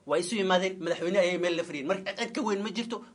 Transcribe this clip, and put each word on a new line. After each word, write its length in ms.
waa 120
isu 180
yimaadeen, 440
madaxweyne 380
ayay 200
meel 180
la 60
fadhiyeen. 240
Marka 240
cid, 80
cid 160
ka 80
weyn 200
ma 80
jirto, 260